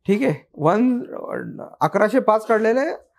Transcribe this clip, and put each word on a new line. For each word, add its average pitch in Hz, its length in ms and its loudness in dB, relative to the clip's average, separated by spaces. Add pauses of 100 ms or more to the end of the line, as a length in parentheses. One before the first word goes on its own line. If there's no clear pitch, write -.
ठीक 208 160 0
आहे. 170 340 -4
वन, 240 460 2 (760)
अकराशे 202 400 2
पाच 220 260 2
काढलेले, 220 340 2 (380)